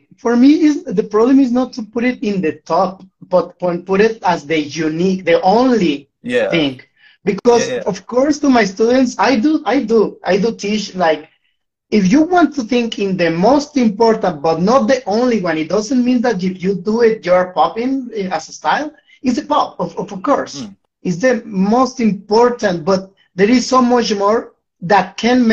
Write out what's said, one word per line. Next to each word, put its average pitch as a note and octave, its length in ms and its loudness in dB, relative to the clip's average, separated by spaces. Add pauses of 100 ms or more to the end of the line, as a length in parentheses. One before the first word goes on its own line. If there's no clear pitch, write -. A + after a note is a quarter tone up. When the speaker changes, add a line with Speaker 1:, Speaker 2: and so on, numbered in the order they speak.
(180)
Speaker 1:
for A#3 180 -2
me, C#4+ 260 6
is, D4+ 220 2
the G#3+ 180 -2
problem A#3 380 2
is B3+ 100 2
not B3 240 -2
to A#3+ 80 -10
put A3+ 220 -6
it B3 180 -4
in G3+ 180 -2
the D#3 200 -2
top, F#3+ 420 -2 (200)
but - 360 -2
put, F3 280 -4
put F#3+ 140 2
it A3 220 0
as E3 240 -2
the D#3 140 -2
unique, D#3+ 640 -2
the E3+ 180 2
only G3 640 2 (140)
Speaker 2:
Yeah. A#2 280 -2
Speaker 1:
thing. C#3+ 300 -2 (520)
Because, A#3 360 2
Speaker 2:
Yeah, B3+ 80 -4
yeah. A3+ 160 -6
Speaker 1:
of F3+ 60 -10 (140)
course, C#4+ 300 0
to C#4+ 60 2 (100)
my G#3+ 60 4 (100)
students, B3 360 2 (200)
I - 20 2 (140)
do, D#4 60 2 (220)
I - 20 2 (160)
do, A3+ 80 4 (320)
I - 20 2 (100)
do A#3 40 0 (160)
teach, G3+ 200 -4 (220)
like, D3+ 160 0 (760)
if G3 140 4
you D4 80 6 (140)
want E4+ 220 4
to C#4 60 -4 (100)
think A#3+ 160 0 (160)
in G3 60 -2 (120)
the E3 80 2
most A3+ 460 0
important, A3 580 2 (120)
but D#3+ 100 2 (140)
not C4 120 4 (100)
the B3+ 60 2 (180)
only A#3+ 220 0 (100)
one, D#3+ 140 -2
it D3+ 140 -6
doesn't B3 320 0
mean B3+ 180 2
that A3+ 100 0 (120)
if F#3 60 -4 (100)
you G3 80 0 (180)
do A3 60 0 (120)
it, A3 180 -2
you're F3+ 220 2 (120)
popping A3+ 300 -2 (480)
as - 100 -14
a - 120 -20
style. A3+ 280 -2 (380)
It's B3 120 0
a D4+ 140 -6
pop, - 160 0 (140)
of, E3+ 80 -6 (100)
of, - 140 -8
of F#3 80 -12
course. - 400 -2
Speaker 2:
Mm. G2 140 -16 (300)
Speaker 1:
It's F3+ 200 -4
the B3 80 2 (100)
most G#3+ 560 0
important, A3 760 0 (140)
but F#3+ 100 2 (380)
there G3 180 2
is A#3 60 2 (120)
so B3+ 60 4
much A#3+ 340 2
more G3+ 240 0 (540)
that F#3+ 140 4 (100)
can B3 220 2 (140)